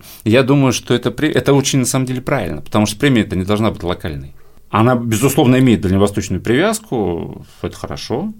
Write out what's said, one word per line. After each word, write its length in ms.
я 180
думаю, 300
что 220
это 160
пре-, 220
это 200
очень, 280
на 60
самом 200
деле, 160
правильно, 400
потому 240
что 120
премия-то 380
не 80
должна 260
быть 120
локальной. 500
Она, 260
безусловно, 640
имеет 200
дальневосточную 640
привязку, 1040
это 140
хорошо. 640